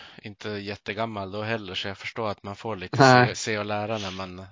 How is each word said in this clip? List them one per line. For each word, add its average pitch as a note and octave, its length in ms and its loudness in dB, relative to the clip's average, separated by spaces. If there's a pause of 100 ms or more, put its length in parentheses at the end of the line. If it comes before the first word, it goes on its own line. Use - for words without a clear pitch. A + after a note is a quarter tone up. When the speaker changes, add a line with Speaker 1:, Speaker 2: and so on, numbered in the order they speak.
(220)
Speaker 1:
inte G#2+ 260 -12
jättegammal G2+ 840 -6
då G#2 100 -6
heller, G#2+ 320 -4
så - 140 -6
jag G2 100 -8
förstår A2 320 -6
att - 120 -8
man G2+ 140 -8
får A2 200 -6
lite F#2 240 -8
Speaker 2:
Nej. B2+ 280 10
Speaker 1:
se, G2 60 -4
se G#2+ 240 -2
och G#2 60 -2
lära G#2+ 340 -2
när F#2+ 120 -6
man F#2 420 -10